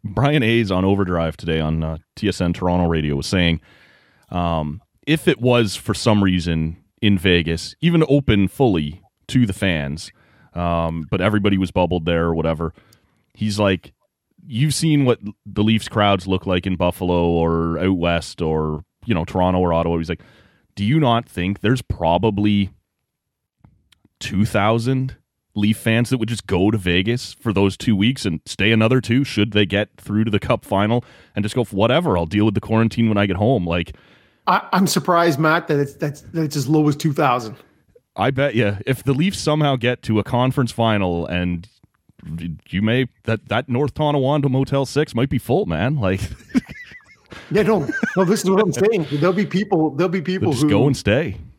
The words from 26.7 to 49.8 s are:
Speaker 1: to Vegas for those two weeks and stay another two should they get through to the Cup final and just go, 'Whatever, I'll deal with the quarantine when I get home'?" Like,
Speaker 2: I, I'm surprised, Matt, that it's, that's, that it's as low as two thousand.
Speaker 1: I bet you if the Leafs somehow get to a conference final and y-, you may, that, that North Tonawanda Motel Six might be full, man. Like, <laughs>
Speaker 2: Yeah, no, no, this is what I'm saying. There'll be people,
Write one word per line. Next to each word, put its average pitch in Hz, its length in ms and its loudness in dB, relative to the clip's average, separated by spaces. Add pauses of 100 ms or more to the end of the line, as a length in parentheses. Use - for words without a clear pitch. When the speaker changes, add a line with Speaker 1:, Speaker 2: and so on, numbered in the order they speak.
Speaker 1:
to 113 60 0
Vegas 95 560 -2
for - 180 -4
those 98 240 2
two 113 200 0
weeks 113 300 0
and 80 200 -2
stay 101 260 0
another 113 300 4
two 120 220 0
should 104 280 0
they 104 140 4
get 98 320 -2
through 107 260 -2
to 113 80 -2
the 101 80 2
Cup - 240 -2
final 107 400 0 (320)
and 104 80 -2
just 104 120 -4
go, 123 100 0
'Whatever, 120 520 2
I'll 85 100 0
deal 104 180 2
with 110 80 2
the 101 80 -2
quarantine 113 480 0
when 104 80 0
I 101 80 2
get 95 120 -2
home'?" 107 300 0
Like, 85 280 -4 (520)
Speaker 2:
I, 185 240 0
I'm 185 160 2
surprised, 170 520 2
Matt, 160 280 2
that 147 120 0
it's, 143 160 -2
that's, 147 260 -8
that 165 220 -6
it's 151 120 -6
as 135 120 -2
low 151 200 2
as 147 80 2
two 147 180 -2
thousand. 123 420 0 (600)
Speaker 1:
I 113 160 0
bet 135 240 -2
you 101 300 2
if 127 180 -4
the 139 100 0
Leafs 175 260 0
somehow 151 360 0
get 120 280 -2
to 107 160 0
a 98 40 -2
conference 127 480 0
final 98 560 0
and 87 400 -4 (720)
y-, 85 100 -8 (200)
you 95 120 -2
may, 120 260 2 (160)
that, 113 260 -4
that 120 200 -2
North 127 240 0
Tonawanda 143 560 0
Motel 135 360 0
Six 147 300 -2
might 120 140 0
be 139 100 -2
full, 156 260 0
man. 90 320 -2
Like, 95 280 0
<laughs> - 1300 -10
Speaker 2:
Yeah, 196 120 2
no, 180 240 2 (300)
no, 185 80 4
this 196 180 0
is 180 60 0
what 190 120 4
I'm 190 120 2
saying. 196 380 0
There'll 156 220 2
be 190 120 0
people, 175 500 0